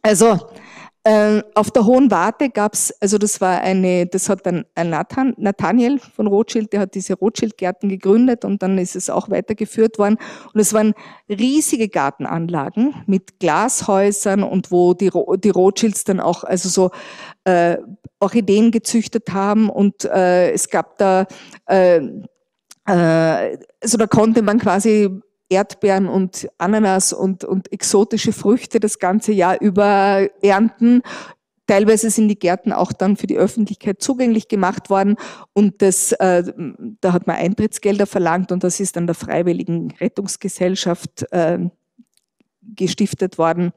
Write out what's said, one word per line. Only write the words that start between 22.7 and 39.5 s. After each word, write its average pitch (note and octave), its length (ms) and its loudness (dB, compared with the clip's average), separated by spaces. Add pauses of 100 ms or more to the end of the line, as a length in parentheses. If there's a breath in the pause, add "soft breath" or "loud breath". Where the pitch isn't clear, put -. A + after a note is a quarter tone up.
äh, E3 720 0 (220)
also A3+ 160 -2
da G#3+ 100 2
konnte A3+ 360 4
man G#3 160 2
quasi G3+ 640 2 (260)
Erdbeeren F#3+ 600 0
und F#3 400 -4 (100)
Ananas F#3+ 540 0
und, F#3+ 320 -4
und - 280 -6
exotische G#3 600 0
Früchte A3+ 480 0
das G#3 180 -4
ganze G3 340 0
Jahr F#3 280 2
über G3+ 680 2 (140)
ernten. A3+ 600 4 (640 loud breath)
Teilweise G#3+ 440 4
sind G#3+ 180 2
die G#3 100 0
Gärten F#3 340 -2
auch - 200 -2
dann G3 240 0
für - 100 -8
die G3 100 -2
Öffentlichkeit G3+ 680 -2
zugänglich B3 460 0
gemacht F#3+ 420 -2
worden G3 260 2 (360 loud breath)
und G#3 300 0
das, F#3+ 300 0
äh, F3 320 0 (560)
da F3+ 120 0
hat F3+ 140 -2
man E3+ 100 -4
Eintrittsgelder G3+ 720 -2
verlangt F3+ 460 -2
und F#3 120 -4
das F3+ 160 -2
ist F#3+ 160 -6
dann E3+ 100 -4
der E3+ 80 -2
Freiwilligen E3+ 800 -4